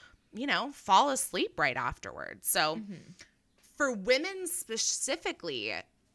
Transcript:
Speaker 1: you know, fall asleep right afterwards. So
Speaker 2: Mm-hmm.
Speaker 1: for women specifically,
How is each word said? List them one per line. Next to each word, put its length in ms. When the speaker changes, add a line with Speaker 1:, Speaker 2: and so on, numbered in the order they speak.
Speaker 1:
you 120
know, 280
fall 380
asleep 460
right 200
afterwards. 720
So 280
Speaker 2:
Mm-hmm. 340
Speaker 1:
for 160
women 540
specifically, 1300